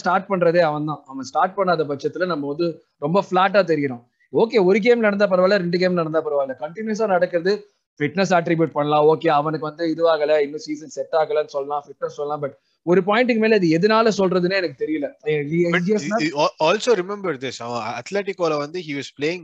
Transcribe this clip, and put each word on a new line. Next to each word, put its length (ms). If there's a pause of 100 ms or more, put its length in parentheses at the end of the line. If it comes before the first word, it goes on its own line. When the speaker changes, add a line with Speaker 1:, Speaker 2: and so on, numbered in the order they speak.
Speaker 1:
ஸ்டார்ட் 280
பண்றதே 320
அவன் 300
தான். 160
அவன் 220
ஸ்டார்ட் 280
பண்ணாத 280
பட்சத்துல 420
நம்ம 200
வந்து 200 (320)
ரொம்ப 240
பிளாட்டா 420
தெரிகிறோம். 380 (300)
ஓகே, 320
ஒரு 160
கேம் 260
நடந்தா 200
பரவாயில்ல, 320
ரெண்டு 240
கேம் 180
நடந்தா 220
பரவாயில்ல, 360
கண்டினியூஸா 480
நடக்கிறது. 480 (460)
ஃபிட்னஸ் 340
அட்ரிபியூட் 380
பண்ணலாம், 340
ஓகே, 220
அவனுக்கு 380
வந்து 200
இதுவாகல, 540
இன்னும் 240
சீசன் 300
செட் 220
ஆகலன்னு 380
சொல்லலாம், 300
ஃபிட்னஸ் 340
சொல்லலாம். 240
But 120 (320)
ஒரு 160
பாயிண்ட்க்கு 420
மேல 160
இது 100
எதனால 460
சொல்றதுன்னே 460
எனக்கு 160
தெரியல. 280 (180)
He, 200
he 160 (100)
Speaker 2:
But 160
Speaker 1:
has 180
Speaker 2:
you, 60
Speaker 1:
not 160
Speaker 2:
you 120
al-, 220
also 340
remember 420
this, 260
அவன் 300
அத்லெட்டிகோல 680
வந்து 220
he 160
was 160
playing 320